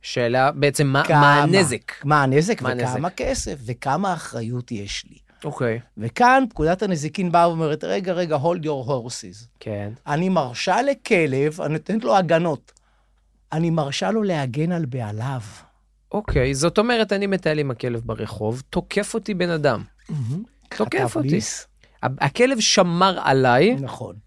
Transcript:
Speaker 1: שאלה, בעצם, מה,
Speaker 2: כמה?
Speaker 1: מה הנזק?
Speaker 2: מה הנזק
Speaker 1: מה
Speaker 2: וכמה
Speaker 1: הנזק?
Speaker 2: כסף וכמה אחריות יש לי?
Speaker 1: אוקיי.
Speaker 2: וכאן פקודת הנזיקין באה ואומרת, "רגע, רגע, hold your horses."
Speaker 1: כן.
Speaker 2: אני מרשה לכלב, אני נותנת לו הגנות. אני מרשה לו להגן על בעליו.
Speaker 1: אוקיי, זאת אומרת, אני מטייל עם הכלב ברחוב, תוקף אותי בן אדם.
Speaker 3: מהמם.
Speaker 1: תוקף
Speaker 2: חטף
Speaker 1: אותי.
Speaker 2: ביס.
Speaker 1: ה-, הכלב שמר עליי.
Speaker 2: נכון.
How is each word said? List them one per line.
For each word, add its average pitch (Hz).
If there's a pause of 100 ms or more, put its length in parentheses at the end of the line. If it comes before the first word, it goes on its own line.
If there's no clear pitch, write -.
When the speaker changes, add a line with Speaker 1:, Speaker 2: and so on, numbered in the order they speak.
Speaker 1:
שאלה, 127
בעצם, 143
מה, 139
Speaker 2:
כמה? 151
Speaker 1:
מה 143
הנזק? 156 (120)
Speaker 2:
מה 143
הנזק 147
Speaker 1:
מה 127
Speaker 2:
וכמה 123 (160)
Speaker 1:
הנזק? 190
Speaker 2:
כסף 247
וכמה 143
אחריות 123
יש 101
לי? - (280)
Speaker 1:
אוקיי. 120 (180)
Speaker 2:
וכאן 247
פקודת 165
הנזיקין 170
באה 170
ואומרת, 160
"רגע, 190
רגע, 165
hold 165
your 139
horses." 117 (140)
Speaker 1:
כן. 104 (140)
Speaker 2:
אני 156
מרשה 165
לכלב, 160
אני 147
נותנת 180
לו -
הגנות. 165 (800)
אני 160
מרשה 160
לו 220
להגן 156
על 170
בעליו. 123 (720)
Speaker 1:
אוקיי, 139
זאת 160
אומרת, 226
אני 202
מטייל 185
עם 139
הכלב 120
ברחוב, 110
תוקף 196
אותי 220
בן 175
אדם. 147 (260)
Speaker 3:
מהמם. 143 (340)
Speaker 1:
תוקף 214
Speaker 2:
חטף -
Speaker 1:
אותי. 294
Speaker 2:
ביס. 190 (360)
Speaker 1:
ה-, 131
הכלב 240
שמר 185
עליי. 135
Speaker 2:
נכון. 110 (120)